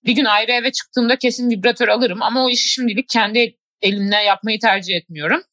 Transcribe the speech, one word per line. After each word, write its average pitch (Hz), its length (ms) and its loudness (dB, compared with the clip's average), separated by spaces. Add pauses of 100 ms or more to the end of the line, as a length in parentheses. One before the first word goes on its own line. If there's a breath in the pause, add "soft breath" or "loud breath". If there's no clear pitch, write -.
Bir 247 80 2
gün 254 120 2
ayrı 220 260 2
eve 247 200 0
çıktığımda 247 460 0
kesin 247 320 -2
vibratör 226 380 0
alırım 214 340 0
ama 254 240 0
o 254 40 0
işi 247 200 -2
şimdilik 247 400 -2
kendi 226 480 0 (240)
elimle 202 340 0
yapmayı 208 440 0
tercih 196 360 0
etmiyorum. 170 580 -4